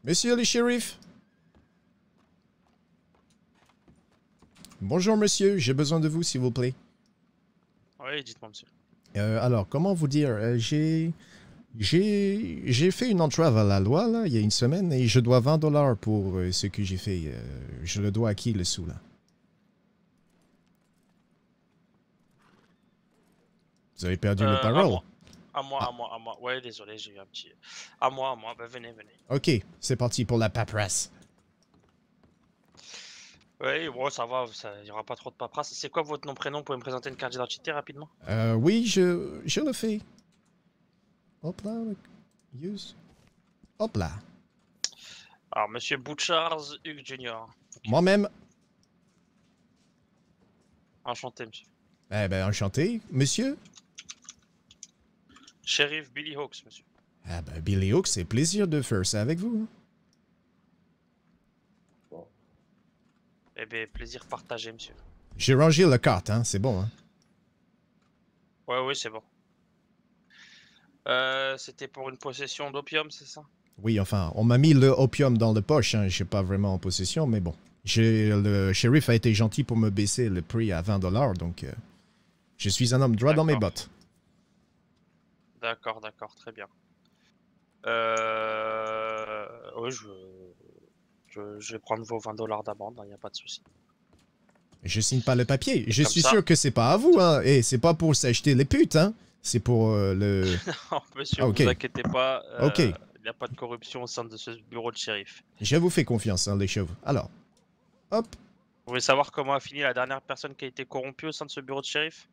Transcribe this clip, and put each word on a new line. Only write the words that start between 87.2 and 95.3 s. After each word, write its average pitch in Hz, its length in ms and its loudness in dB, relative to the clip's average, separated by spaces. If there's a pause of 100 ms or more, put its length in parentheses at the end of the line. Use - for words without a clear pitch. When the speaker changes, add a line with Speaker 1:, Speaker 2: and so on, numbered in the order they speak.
Speaker 2:
Euh, 110 1200 -6 (320)
oui, 120 120 -6
je, 120 160 -14 (1200)
je, 104 120 -16 (200)
je 107 120 -14
vais 113 60 -10
prendre 110 260 -4
vos 113 140 -8
vingt 107 160 -10
dollars 107 280 -6
d'amende, 107 420 -12
il 101 40 -20
n'y 101 60 -20
a 101 40 -20
pas 101 120 -14
de - 60 -16
souci. - 260 -16 (1200)
Speaker 1:
Je 95 180 -2
signe 123 220 0
pas 131 120 2